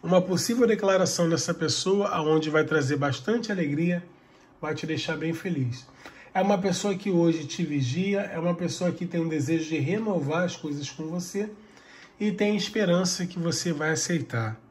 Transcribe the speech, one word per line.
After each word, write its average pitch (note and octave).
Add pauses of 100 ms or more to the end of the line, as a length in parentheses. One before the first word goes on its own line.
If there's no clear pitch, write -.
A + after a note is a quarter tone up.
uma F3
possível A3+
declaração F#3+
dessa E3
pessoa, F#3+
aonde D#3
vai D#3
trazer D3
bastante D3
alegria, F3 (560)
vai D#3
te -
deixar D#3
bem D#3+
feliz. C#3+ (480)
É F#3
uma G3+
pessoa F#3+
que G3
hoje E3
te F3
vigia, D3
é D3+
uma F3
pessoa F3
que F3
tem F3
um E3
desejo D#3
de D#3+
renovar E3+
as F3+
coisas D3
com D#3+
você F3+ (720)
e G#3
tem G#3
esperança F3+
que F3
você E3+
vai D#3
aceitar. B2 (100)